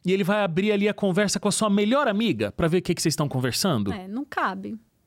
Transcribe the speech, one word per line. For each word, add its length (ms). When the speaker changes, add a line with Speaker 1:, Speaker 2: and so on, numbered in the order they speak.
Speaker 1:
e 100
ele 120
vai 160
abrir 320
ali 160
a 60
conversa 440
com 100
a 40
sua 160
melhor 400
amiga 440
pra 160
ver 100
o 40
que 120
que 80
vocês 100
estão 160
conversando. 640
Speaker 2:
É, 160
não 160
cabe. 540